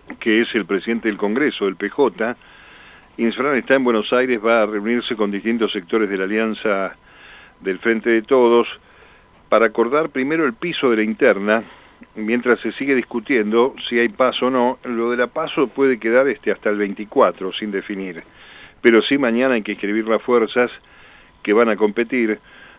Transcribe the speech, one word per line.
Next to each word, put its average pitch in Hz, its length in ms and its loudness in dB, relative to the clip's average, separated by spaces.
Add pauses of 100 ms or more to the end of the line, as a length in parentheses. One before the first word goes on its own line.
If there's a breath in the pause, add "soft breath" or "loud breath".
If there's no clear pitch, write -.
(200)
que 113 220 2
es - 140 -4
el 104 100 -2
presidente 107 420 -4
del 104 100 -2
Congreso, 107 480 -2
del 98 100 -2
P - 140 -6
J. 120 460 -2 (840 loud breath)
Insfrán 123 400 -2
está 135 180 2
en 135 80 2
Buenos 113 300 0
Aires, 127 300 0
va 113 200 4
a - 20 4
reunirse 110 500 -4
con 104 140 0
distintos 104 420 -2
sectores 107 380 -2
de 98 80 -4
la 95 60 -4
Alianza 104 720 -4 (640 loud breath)
del 92 200 -6
Frente 113 300 0
de 113 120 2
Todos 120 460 4 (800 soft breath)
para 107 160 4
acordar 120 440 0
primero 147 360 -2
el 123 80 -2
piso 147 360 -4
de 113 80 2
la 110 60 2
interna, 107 600 2 (520 loud breath)
mientras 117 460 0
se 113 100 -4
sigue 139 240 -2
discutiendo 117 800 0 (140)
si 117 100 0
hay 117 100 2
paso 123 380 -2
o - 20 0
no. 127 340 0
Lo 117 280 -4
de 120 60 -2
la 123 100 0
paso 156 400 -2
puede 131 320 0
quedar, 117 280 2
este, 107 240 -2
hasta - 180 -4
el 104 80 0
veinticuatro 101 760 0
sin 107 180 -8
definir, 95 520 -8 (580 loud breath)
pero 117 220 8
sí 139 140 0
mañana 127 380 2
hay 113 60 -2
que 104 120 -6
inscribir 104 340 -4
las 110 160 0
fuerzas 123 480 2 (720 loud breath)
que 104 100 0
van 113 160 6
a 107 60 0
competir, 107 640 0 (400 loud breath)